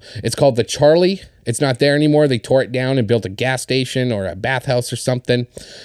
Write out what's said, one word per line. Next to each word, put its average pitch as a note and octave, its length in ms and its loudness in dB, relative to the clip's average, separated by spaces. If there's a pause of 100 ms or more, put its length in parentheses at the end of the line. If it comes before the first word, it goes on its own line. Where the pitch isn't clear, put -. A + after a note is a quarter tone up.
(240)
It's A#2+ 120 -4
called C#3 200 4
the A#2 80 0
Charlie. F3 580 2 (240)
It's A#2 140 -4
not C3+ 200 0
there C#3+ 160 4
anymore. D3+ 320 4
They B2+ 120 0
tore C3 220 2
it G#2 100 -4
down C3 260 -2
and A#2 100 0
built A2 180 0
a F#2+ 40 -8
gas B2+ 340 -4
station B2+ 480 -2
or G2 160 -4
a E2+ 80 -8
bathhouse B2 580 -2
or - 20 -4
something. B2 520 -2 (360)